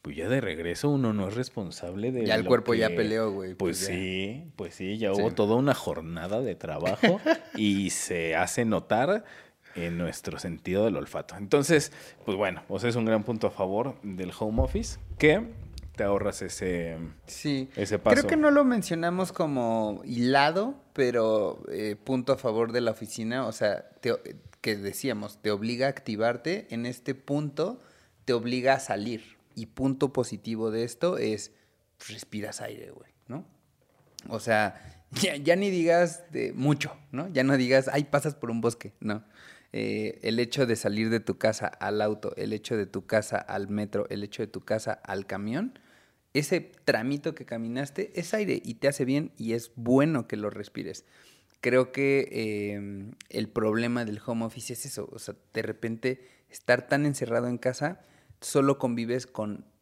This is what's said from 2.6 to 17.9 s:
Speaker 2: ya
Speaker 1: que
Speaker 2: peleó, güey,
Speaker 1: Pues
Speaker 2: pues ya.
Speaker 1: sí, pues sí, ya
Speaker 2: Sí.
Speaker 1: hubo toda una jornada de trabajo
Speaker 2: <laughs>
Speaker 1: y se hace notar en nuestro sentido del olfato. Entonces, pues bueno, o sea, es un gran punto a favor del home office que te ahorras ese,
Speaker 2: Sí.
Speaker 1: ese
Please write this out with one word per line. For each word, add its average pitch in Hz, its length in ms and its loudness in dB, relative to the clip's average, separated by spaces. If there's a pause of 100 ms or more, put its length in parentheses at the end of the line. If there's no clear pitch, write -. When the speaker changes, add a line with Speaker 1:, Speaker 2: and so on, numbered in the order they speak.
Speaker 2:
ya 110 160 4
Speaker 1:
que 87 80 -2
Speaker 2:
peleó, 110 340 0
güey, 92 240 -6
Speaker 1:
Pues 90 220 0
Speaker 2:
pues 98 100 -2
ya. 95 80 -2
Speaker 1:
sí, 98 600 -4
pues 90 180 -10
sí, 98 220 -4
ya 104 180 2
Speaker 2:
Sí. 101 60 2
Speaker 1:
hubo 104 100 2
toda 104 240 4
una 135 180 4
jornada 85 680 -4
de 104 140 -4
trabajo 95 680 0
Speaker 2:
<laughs> 320 340 0
Speaker 1:
y 98 360 4
se 82 440 -2
hace 90 300 2
notar 117 580 2 (520)
en 85 220 -4
nuestro 85 420 -6
sentido 90 440 -2
del 101 140 2
olfato. 76 400 -8
Entonces, 143 560 4 (320)
pues 101 100 0
bueno, 95 320 -2
o 98 120 -4
sea, 120 100 0
es 113 80 0
un 113 80 0
gran 110 180 4
punto 113 240 -2
a - 40 2
favor 107 500 -2
del 92 360 -8
home 110 240 0
office - 380 -2 (200)
que 151 220 6 (540)
te 113 80 -2
ahorras 101 400 0
ese, 87 540 -4 (280)
Speaker 2:
Sí. 135 500 -4
Speaker 1:
ese 104 240 0